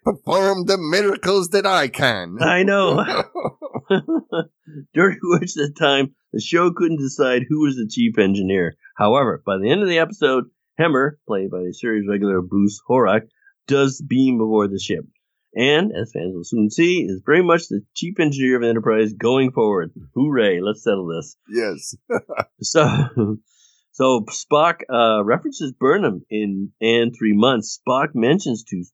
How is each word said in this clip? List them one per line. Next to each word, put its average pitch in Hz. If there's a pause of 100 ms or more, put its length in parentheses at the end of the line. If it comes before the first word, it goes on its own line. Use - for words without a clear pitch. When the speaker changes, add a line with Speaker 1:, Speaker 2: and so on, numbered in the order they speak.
Speaker 1:
perform 190
the 196
miracles 185
that 196
I 180
can. 104
Speaker 2:
I 180
know. 196 (840)
<laughs> 165
During 185
which 175
the 147
time, 143 (180)
the 107
show 170
couldn't 165
decide 127
who 151
was 139
the 117
chief 113
engineer. 95 (200)
However, 107
by 98
the 101
end 185
of 202
the 175
episode, 135 (340)
Hemmer, 147 (100)
played 98
by 92
the 90
series 107
regular 98
Bruce 101
Horak, 110 (440)
does 139
beam 127
aboard 107
the 95
ship. 92 (500)
And, 151
as -
fans 92
will 85
soon 107
see, 175
is 95
very 160
much 170
the 101 (140)
chief 175
engineer 135
of 117
Enterprise 110
going 127
forward. 101 (220)
Hooray, 120
let's 104
settle 98
this. 82 (160)
Speaker 1:
Yes. 107 (140)
<laughs> 240 (360)
Speaker 2:
So, 156 (300)
<laughs> 107 (560)
so 131
Spock, 160 (120)
uh, 113
references 147
Burnham 135
in 101 (100)
And 117
Three 110
Months. 113
Spock 135
mentions 123
to 90 (100)